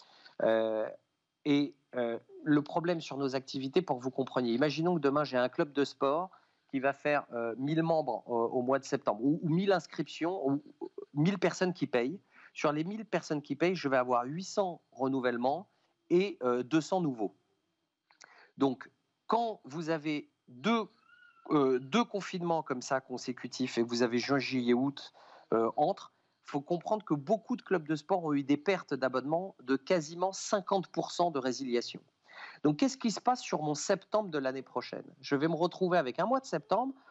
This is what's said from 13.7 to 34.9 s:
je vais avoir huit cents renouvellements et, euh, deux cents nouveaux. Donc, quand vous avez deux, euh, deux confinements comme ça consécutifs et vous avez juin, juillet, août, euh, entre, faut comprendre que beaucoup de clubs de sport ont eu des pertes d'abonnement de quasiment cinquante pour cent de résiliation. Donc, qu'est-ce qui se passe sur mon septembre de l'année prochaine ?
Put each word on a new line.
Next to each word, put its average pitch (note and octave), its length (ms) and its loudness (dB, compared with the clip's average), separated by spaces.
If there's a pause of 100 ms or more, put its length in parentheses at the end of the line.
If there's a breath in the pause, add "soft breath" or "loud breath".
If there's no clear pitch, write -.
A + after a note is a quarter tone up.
je D3 120 -2
vais C3+ 100 4
avoir B2 260 2
huit E3 200 -6
cents F#3 360 -4 (100)
renouvellements C3 800 0 (400)
et, F#3+ 340 2
euh, B2 200 2
deux B2 180 2
cents F#3+ 220 0
nouveaux. A#2 340 -2 (1200 loud breath)
Donc, C3+ 340 -2 (360)
quand A3+ 380 0
vous D3+ 260 -6
avez D3+ 400 -4 (180)
deux, F#3+ 400 0 (640)
euh, C3 280 4
deux C#3 260 2
confinements F3 580 -2
comme B2 200 -6
ça C3 200 -2
consécutifs B2+ 720 -6
et B2 60 2
vous A#2 200 0
avez A#2+ 160 2
juin, B2+ 200 2
juillet, B2 360 2
août, C3+ 380 -2 (400 loud breath)
euh, A2+ 240 4
entre, F3 360 0 (300)
faut - 180 -4
comprendre F3 440 -2
que - 100 0
beaucoup D3+ 400 -2
de G3+ 80 -6
clubs E3+ 240 -2
de D#3 80 0
sport F3 300 -2
ont D#3 80 0
eu C#3+ 100 2
des C#3 140 2
pertes F3+ 360 0
d'abonnement C3+ 720 -2
de B2+ 140 0
quasiment E3+ 560 0
cinquante G3 560 -2
pour - 240 -6
cent F3 180 0
de D3 80 -2
résiliation. B2 640 -2 (640 loud breath)
Donc, D3 140 4
qu'est-ce C4 180 2
qui A#3 140 0
se F#3 100 -4
passe - 200 0
sur D#3 220 -4
mon D3+ 120 0
septembre G3 560 -2
de D3+ 80 -2
l'année C3 240 -2
prochaine ? - 420 -8 (160)